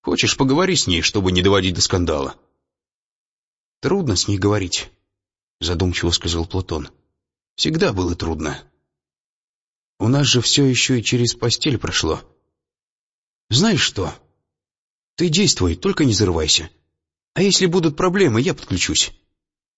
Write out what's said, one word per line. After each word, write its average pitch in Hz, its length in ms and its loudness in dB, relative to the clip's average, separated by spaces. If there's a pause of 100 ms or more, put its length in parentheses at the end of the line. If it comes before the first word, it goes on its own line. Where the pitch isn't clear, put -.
Хочешь, - 340 0
поговори 151 380 2
с - 100 0
ней, 85 160 0
чтобы 92 300 0
не 90 100 2
доводить 95 320 2
до 92 80 -2
скандала». 80 580 -2 (1400)
«Трудно 151 340 0
с - 120 -2
ней 104 100 0
говорить», 98 540 -2 (680)
задумчиво 85 520 -2
сказал 82 340 -2
Платон. 82 460 -6 (640)
«Всегда 156 380 0
было 90 220 -2
трудно. 78 480 -6 (1300)
У 110 100 -2
нас 139 200 2
же 123 140 2
всё 143 240 2
ещё 127 280 2
и 117 100 0
через 120 300 0
постель 120 460 -2
прошло. - 420 -4 (1300)
Знаешь 165 320 2
что? - 320 -4 (1040)
Ты 175 140 0
действуй, 143 460 2
только 185 300 0
не 117 80 2
зарывайся. 82 560 0 (640)
А 156 80 -2
если 196 240 2
будут 165 320 0
проблемы, 180 420 2
я 165 140 0
подключусь». - 640 -4 (580)